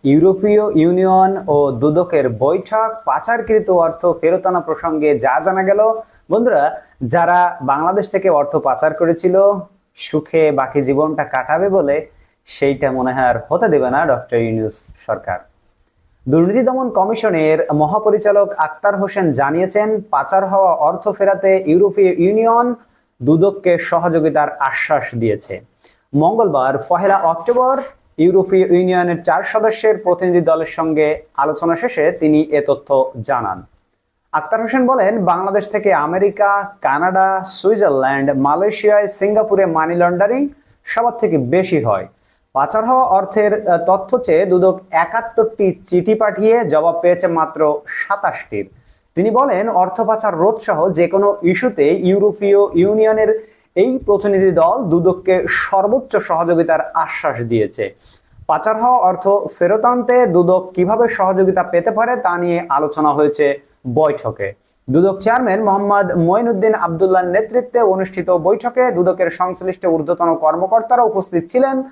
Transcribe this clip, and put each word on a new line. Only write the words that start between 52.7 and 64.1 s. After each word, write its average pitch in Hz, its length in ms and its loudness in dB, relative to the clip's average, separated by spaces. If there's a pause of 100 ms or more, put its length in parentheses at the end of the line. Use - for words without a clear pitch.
ইউনিয়নের 214 560 2 (460)
এই 226 220 2
প্রতিনিধি 196 540 2
দল 165 240 2 (160)
দুদককে 180 420 2 (280)
সর্বোচ্চ 208 540 -2
সহযোগিতার 165 680 0 (120)
আশ্বাস 160 500 -4
দিয়েছে। 113 400 -2 (640)
পাচার 185 360 -2
হওয়া 247 160 2
অর্থ 185 260 0 (320)
ফেরত 214 280 0
আনতে 247 320 2 (100)
দুদক 180 360 2 (100)
কিভাবে 208 360 0
সহযোগিতা 190 560 0
পেতে 175 260 0
পারে 226 220 0 (120)
তা - 140 0
নিয়ে 175 200 -2 (180)
আলোচনা 151 360 0
হয়েছে 147 340 2 (520)
বৈঠকে। 120 500 -2 (400)